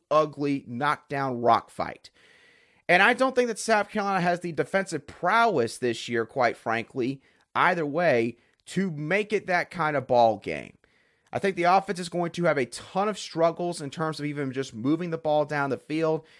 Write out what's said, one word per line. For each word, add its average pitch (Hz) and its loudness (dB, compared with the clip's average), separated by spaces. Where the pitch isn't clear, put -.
ugly 143 0
knockdown 135 -4
rock 117 4
fight. - -8
And 180 6
I 233 6
don't 262 0
think 247 4
that 220 -6
South 214 0
Carolina 196 0
has 175 2
the 175 -6
defensive 156 -2
prowess 185 2
this 120 -2
year, 117 -2
quite 120 2
frankly, 120 -4
either 170 2
way, 135 0
to 185 -2
make 180 -4
it 175 -2
that 175 -2
kind 151 -2
of 123 -2
ball 117 6
game. 71 -8
I 123 -6
think 190 -2
the 170 0
offense 185 2
is 175 -8
going 170 -4
to 175 -2
have 151 2
a 127 0
ton 196 -4
of 202 -6
struggles 165 -2
in 139 -8
terms 156 -6
of 147 -6
even 143 -6
just 135 -6
moving 151 -2
the 160 -4
ball 151 2
down 143 -2
the 117 -2
field. 156 -2